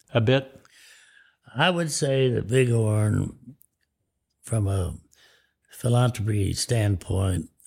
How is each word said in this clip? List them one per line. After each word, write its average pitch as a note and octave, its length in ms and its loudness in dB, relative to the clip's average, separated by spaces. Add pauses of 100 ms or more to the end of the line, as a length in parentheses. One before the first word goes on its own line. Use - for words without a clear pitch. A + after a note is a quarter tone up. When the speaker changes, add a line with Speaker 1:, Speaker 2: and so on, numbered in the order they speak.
(140)
Speaker 1:
a A#2+ 60 2
bit? C3 400 0 (960)
Speaker 2:
I D#3+ 140 2
would E3+ 200 -2
say C3+ 400 0
that A2 160 -2
Bighorn, G#2+ 920 2 (1080)
from G#2+ 240 -2
a F#2 260 -4 (800)
philanthropy A2 800 0
standpoint, F#2+ 960 -2 (180)